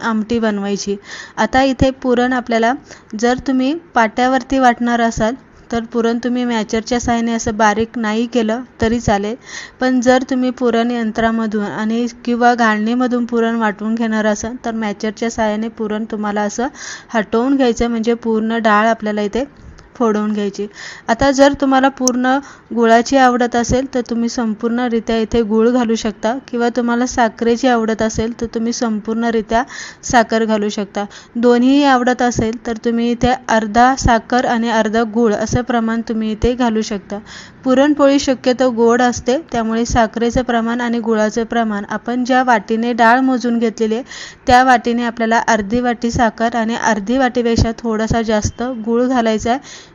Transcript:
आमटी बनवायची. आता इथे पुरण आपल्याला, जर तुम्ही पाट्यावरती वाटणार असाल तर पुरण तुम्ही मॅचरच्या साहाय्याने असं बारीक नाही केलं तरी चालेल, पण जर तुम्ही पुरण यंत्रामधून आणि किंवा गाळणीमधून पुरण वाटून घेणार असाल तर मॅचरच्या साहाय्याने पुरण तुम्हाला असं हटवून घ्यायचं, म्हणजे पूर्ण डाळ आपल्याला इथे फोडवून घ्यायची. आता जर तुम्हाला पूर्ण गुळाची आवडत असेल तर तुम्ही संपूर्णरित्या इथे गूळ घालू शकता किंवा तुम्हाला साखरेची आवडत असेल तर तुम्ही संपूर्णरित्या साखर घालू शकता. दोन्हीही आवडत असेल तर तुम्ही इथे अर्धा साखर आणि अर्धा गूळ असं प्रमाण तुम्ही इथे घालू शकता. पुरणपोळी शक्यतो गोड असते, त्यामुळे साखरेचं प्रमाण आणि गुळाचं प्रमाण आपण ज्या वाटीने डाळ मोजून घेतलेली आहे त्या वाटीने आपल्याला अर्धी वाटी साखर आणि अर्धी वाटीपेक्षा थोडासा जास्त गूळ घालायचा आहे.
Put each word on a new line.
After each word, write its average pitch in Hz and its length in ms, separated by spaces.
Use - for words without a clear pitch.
आमटी 226 380
बनवायची. 202 560
आता 262 260
इथे 269 280
पुरण 254 420
आपल्याला, 233 400
जर 240 180
तुम्ही 262 380
पाट्यावरती 254 640
वाटणार 240 420
असाल 226 320
तर 233 120
पुरण 233 400
तुम्ही 247 220
मॅचरच्या 226 540
साहाय्याने 233 340
असं 226 240
बारीक 214 380
नाही 226 320
केलं 233 340
तरी 233 180
चालेल, 208 360
पण 254 220
जर 254 280
तुम्ही 254 200
पुरण 240 420
यंत्रामधून 226 720
आणि 214 440
किंवा 240 280
गाळणीमधून 233 720
पुरण 226 300
वाटून 214 400
घेणार 220 300
असाल 220 300
तर 240 60
मॅचरच्या 220 600
साहाय्याने 220 360
पुरण 220 440
तुम्हाला 208 300
असं 208 260
हटवून 233 420
घ्यायचं, 240 320
म्हणजे 233 260
पूर्ण 226 440
डाळ 214 300
आपल्याला 214 340
इथे 214 240
फोडवून 214 360
घ्यायची. 202 360
आता 269 240
जर 277 300
तुम्हाला 269 280
पूर्ण 254 500
गुळाची 233 420
आवडत 247 380
असेल 247 380
तर 254 160
तुम्ही 233 200
संपूर्णरित्या 233 880
इथे 226 240
गूळ 220 280
घालू 240 260
शकता 220 420
किंवा 240 320
तुम्हाला 240 360
साखरेची 233 640
आवडत 226 340
असेल 226 400
तर 233 40
तुम्ही 226 280
संपूर्णरित्या 226 920
साखर 226 420
घालू 214 240
शकता. 202 360
दोन्हीही 247 480
आवडत 247 380
असेल 233 460
तर 233 100
तुम्ही 233 340
इथे 240 220
अर्धा 226 460
साखर 247 500
आणि 233 240
अर्धा 220 340
गूळ 220 300
असं 240 280
प्रमाण 226 400
तुम्ही 220 300
इथे 226 220
घालू 233 280
शकता. 208 380
पुरणपोळी 277 560
शक्यतो 254 520
गोड 233 300
असते, 247 360
त्यामुळे 226 340
साखरेचं 233 560
प्रमाण 240 400
आणि 233 180
गुळाचं 214 440
प्रमाण 220 460
आपण 240 340
ज्या 254 200
वाटीने 233 500
डाळ 233 260
मोजून 247 400
घेतलेली 220 360
आहे 254 80
त्या 254 160
वाटीने 240 400
आपल्याला 233 360
अर्धी 214 400
वाटी 240 320
साखर 233 440
आणि 226 200
अर्धी 214 420
वाटीपेक्षा 233 600
थोडासा 226 440
जास्त 214 420
गूळ 233 400
घालायचा 233 460
आहे. - 460